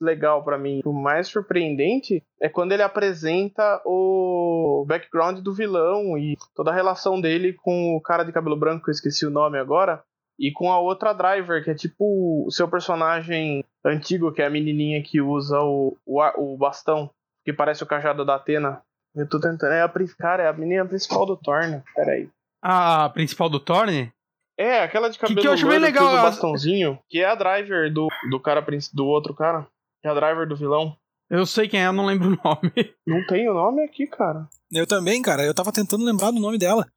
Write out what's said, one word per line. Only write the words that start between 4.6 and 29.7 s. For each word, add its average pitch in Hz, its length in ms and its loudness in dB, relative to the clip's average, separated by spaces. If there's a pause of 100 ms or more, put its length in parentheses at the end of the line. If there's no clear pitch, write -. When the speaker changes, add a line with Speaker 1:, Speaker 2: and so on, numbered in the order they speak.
Speaker 1:
background 170 500 0
do 190 160 -6
vilão 190 640 0
e 147 180 -4 (200)
toda 156 160 0
a - 20 0
relação 185 460 0
dele 175 320 0
com 175 420 0
o 156 60 0
cara 170 240 0
de 165 80 -10
cabelo 160 260 0
branco, 160 260 0
que - 60 -2
eu - 20 2
esqueci 147 320 -4
o 151 60 -2
nome 147 280 0
agora, 156 440 0 (380)
e - 100 0
com 175 220 -2
a 180 80 2
outra 185 320 0
driver, 180 500 0
que 160 80 -4
é 160 40 -2
tipo 175 720 -2
o - 40 -6
seu 175 160 0
personagem 165 1000 -2 (200)
antigo, 156 480 0
que 156 100 -2
é 147 40 2
a 143 40 0
menininha 151 500 -2
que 151 200 0
usa 143 400 0
o, 139 440 0
o, 139 160 -2
a-, 151 160 2
o 139 200 -6
bastão, 143 540 -2 (340)
que 151 80 -4
parece 151 300 0
o 147 40 -10
cajado 147 380 -2
da 139 120 2
Athena. 147 440 -2 (340)
Eu 147 140 -4
tô 156 100 -2
tentando, 156 340 -2
é 165 100 2
a 170 60 2
prin-, 180 200 -4 (100)
cara, 175 240 0
é 165 60 2
a 156 40 0
menina 170 320 -2
principal 190 400 -2
do 190 120 -4
Thorne, 151 440 -2 (140)
peraí. 147 340 -2 (320)
Speaker 2:
A 170 500 2
principal 165 380 -2
do 147 120 -2
Thorne? 170 520 0 (480)
Speaker 1:
É, 226 220 4
aquela 214 260 0
de 226 80 -12
Speaker 2:
Que, - 80 -6
que 220 80 2
eu 202 40 0
Speaker 1:
cabelo 285 180 4
Speaker 2:
acho - 140 2
bem 302 100 6
Speaker 1:
loiro 320 80 4
que 277 140 4
Speaker 2:
legal, 277 80 8
Speaker 1:
usa 262 80 4
o - 20 4
Speaker 2:
a 233 120 6
Speaker 1:
bastãozinho, 160 680 0 (100)
que 165 120 -2
é 185 60 4
a 214 100 4
driver 190 560 0
do, 156 160 0 (200)
do 131 120 -2
cara 151 200 2
princ-, 147 320 -4
do 139 140 0
outro 147 260 0
cara, 156 340 -2 (360)